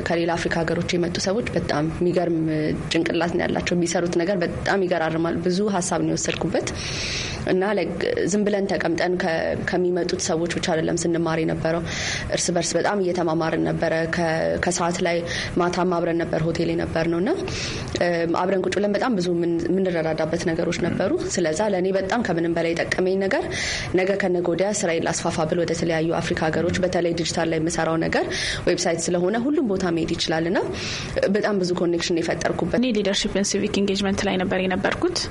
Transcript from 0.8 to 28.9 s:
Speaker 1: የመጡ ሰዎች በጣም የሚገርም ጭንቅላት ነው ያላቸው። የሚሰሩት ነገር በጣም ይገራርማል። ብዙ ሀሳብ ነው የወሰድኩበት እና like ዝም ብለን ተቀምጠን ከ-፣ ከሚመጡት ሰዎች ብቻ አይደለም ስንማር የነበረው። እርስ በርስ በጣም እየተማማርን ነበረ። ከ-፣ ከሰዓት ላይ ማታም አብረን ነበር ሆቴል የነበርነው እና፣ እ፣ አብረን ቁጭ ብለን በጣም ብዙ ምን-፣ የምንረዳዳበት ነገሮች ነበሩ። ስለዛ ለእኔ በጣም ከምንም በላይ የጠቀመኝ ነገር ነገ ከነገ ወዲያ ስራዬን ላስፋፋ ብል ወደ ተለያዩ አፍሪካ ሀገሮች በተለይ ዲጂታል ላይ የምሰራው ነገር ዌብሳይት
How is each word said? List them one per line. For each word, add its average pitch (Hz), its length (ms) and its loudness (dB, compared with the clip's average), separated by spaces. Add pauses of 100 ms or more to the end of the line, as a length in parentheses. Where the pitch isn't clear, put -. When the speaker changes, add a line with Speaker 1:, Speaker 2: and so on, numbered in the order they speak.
Speaker 1:
የመጡ 170 280 -2
ሰዎች 196 300 -2
በጣም 156 340 -2 (100)
የሚገርም 175 460 0 (460)
ጭንቅላት 170 460 0
ነው 170 100 0
ያላቸው። - 320 0
የሚሰሩት 175 420 0
ነገር 180 220 2
በጣም 170 440 0
ይገራርማል። 165 580 0
ብዙ 180 200 2 (100)
ሀሳብ 175 300 0
ነው 160 120 2
የወሰድኩበት 165 560 -2 (760)
እና 185 280 2
like 180 220 0 (320)
ዝም 208 160 2
ብለን 202 240 2
ተቀምጠን 175 480 0
ከ-፣ 180 160 -2 (340)
ከሚመጡት 180 580 0
ሰዎች 170 300 0
ብቻ 170 160 -2
አይደለም 165 300 0
ስንማር 165 400 0
የነበረው። 160 440 0 (460)
እርስ - 200 -2
በርስ 170 240 0
በጣም 175 260 2
እየተማማርን 165 680 0
ነበረ። 165 280 0 (160)
ከ-፣ 170 180 0 (340)
ከሰዓት 175 400 0
ላይ 175 160 2 (380)
ማታም 175 380 2
አብረን 170 260 2
ነበር 170 240 0
ሆቴል 165 260 2
የነበርነው 165 500 0
እና፣ 208 120 2 (680)
እ፣ 175 120 2 (260)
አብረን 190 280 2
ቁጭ 185 100 0
ብለን 208 200 2
በጣም 233 220 2
ብዙ 180 200 2
ምን-፣ 170 200 2 (100)
የምንረዳዳበት 160 800 0
ነገሮች 170 360 0
ነበሩ። 180 300 0 (180)
ስለዛ 165 400 0
ለእኔ 185 240 2
በጣም 196 300 0
ከምንም 165 320 0
በላይ 165 180 2
የጠቀመኝ 185 460 0
ነገር 202 260 0 (500)
ነገ 185 220 2
ከነገ 175 320 0
ወዲያ 175 260 2
ስራዬን 165 300 0
ላስፋፋ - 400 -2
ብል 175 160 0
ወደ 165 140 0
ተለያዩ 165 400 0
አፍሪካ 170 280 -2
ሀገሮች 165 360 0
በተለይ 175 360 0
ዲጂታል 165 340 -2
ላይ 160 120 0
የምሰራው 165 380 0
ነገር 165 260 0 (400)
ዌብሳይት 170 380 0